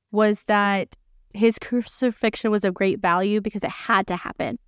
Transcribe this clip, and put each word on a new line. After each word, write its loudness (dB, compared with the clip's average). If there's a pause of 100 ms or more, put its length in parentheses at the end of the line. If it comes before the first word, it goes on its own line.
(120)
was 2
that 0 (380)
his 4
crucifixion -2
was 2
of 0
great 0
value 2
because -4
it -4
had 0
to -2
happen -6